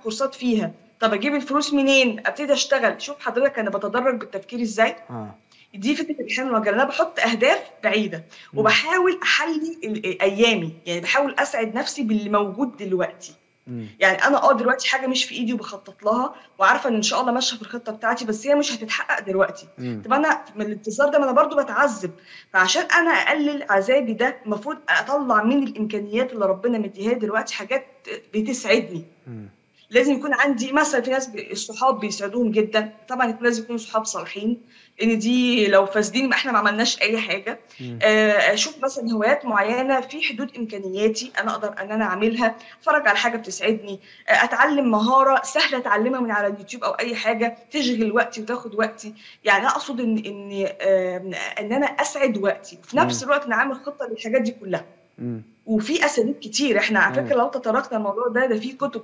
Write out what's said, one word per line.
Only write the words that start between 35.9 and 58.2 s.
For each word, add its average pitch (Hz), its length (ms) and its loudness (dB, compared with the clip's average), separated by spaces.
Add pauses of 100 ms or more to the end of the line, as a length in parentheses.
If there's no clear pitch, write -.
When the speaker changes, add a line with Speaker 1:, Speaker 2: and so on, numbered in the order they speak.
Speaker 1:
يبقى 247 120 0
إحنا 269 140 -2
ما 220 80 2
عملناش 208 420 0
أي 214 160 2
حاجة. 196 420 -6 (220)
Speaker 2:
مم. 120 220 -10
Speaker 1:
آآ، 214 500 6
أشوف 269 300 -4
مثلا 269 300 -4
هوايات 254 320 2
معينة 247 560 0
في 277 200 -10
حدود 269 360 -4
إمكانياتي 214 800 -2
أنا 220 120 -2
أقدر 208 300 -4
إن 202 100 -8
أنا 214 140 0
أعملها، 226 500 0 (240)
أتفرج 294 280 2
على 208 100 4
حاجة 233 200 0
بتسعدني، 202 640 -4 (300)
آآ، 214 40 4
أتعلم 247 580 4
مهارة 262 520 4
سهلة - 340 0
أتعلمها 247 420 0
من 233 120 -2
على 208 160 0
اليوتيوب 202 360 -6
أو - 80 0
أي 233 240 -4
حاجة 220 420 -2 (140)
تشغل 247 400 0
وقتي 220 300 0
وتاخد 226 340 -8
وقتي. 214 380 -4 (300)
يعني 202 240 4
أقصد 269 320 -2
إن، 226 180 0
إن، 202 500 -6 (140)
آمم، 185 500 0 (280)
إن 214 140 -4
أنا 277 120 2
أسعد 277 520 0
وقتي، - 460 -4
وفي - 140 -4
نفس - 260 2
Speaker 2:
مم. 254 60 -2
Speaker 1:
الوقت 285 160 2
أنا 240 100 -2
عامل 262 200 0
خطة 285 360 -8
للحاجات 226 300 0
دي 220 100 -2
كلها. 185 340 -6 (320)
Speaker 2:
مم. 117 240 -8 (240)
Speaker 1:
وفي 226 400 0
أساليب 247 340 0
كتير، 240 400 0
إحنا 202 200 2
على 175 160 4
Speaker 2:
أيوة. 269 120 0
Speaker 1:
فكرة 277 100 2
لو 240 100 4
تطرقنا 254 500 -2
الموضوع 214 300 -2